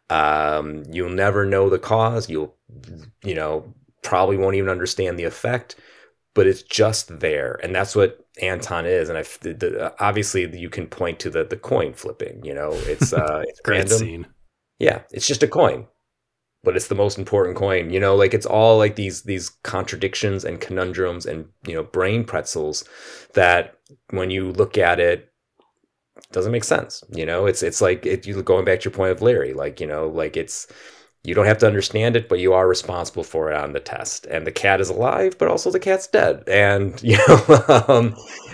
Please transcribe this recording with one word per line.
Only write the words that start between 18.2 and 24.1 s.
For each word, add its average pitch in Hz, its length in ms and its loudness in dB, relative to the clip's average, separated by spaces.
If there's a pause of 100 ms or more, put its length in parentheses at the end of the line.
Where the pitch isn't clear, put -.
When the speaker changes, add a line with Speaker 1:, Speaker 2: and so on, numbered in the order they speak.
Speaker 1:
it's 107 140 -2
all, 110 320 6
like, 107 180 4
these, 98 260 -6
these 95 280 -8 (140)
contradictions 95 800 -4
and 85 160 -8
conundrums 90 640 -4
and, 80 200 -10 (200)
you 85 80 -8
know, 80 80 -6
brain 95 420 -2
pretzels 78 600 -6 (500)
that 87 400 4 (360)